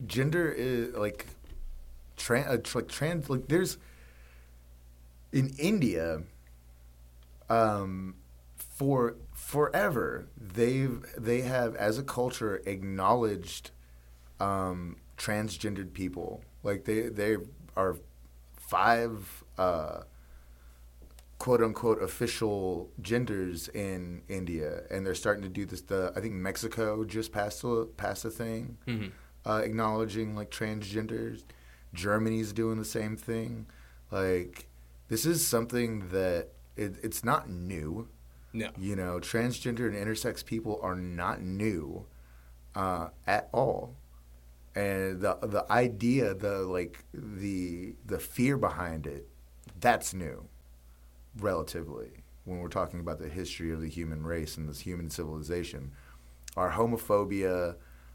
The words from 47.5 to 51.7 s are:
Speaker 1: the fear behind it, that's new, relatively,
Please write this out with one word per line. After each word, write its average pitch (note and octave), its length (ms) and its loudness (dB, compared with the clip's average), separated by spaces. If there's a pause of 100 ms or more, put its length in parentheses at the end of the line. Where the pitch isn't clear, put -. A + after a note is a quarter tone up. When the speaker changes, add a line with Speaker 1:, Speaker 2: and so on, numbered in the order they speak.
Speaker 1:
the G2 140 -2
fear B2+ 400 2
behind E2 480 0
it, C#2+ 220 -8 (520)
that's A#2 340 4
new, D#2 320 -8 (920)
relatively, D#2+ 680 -2 (360)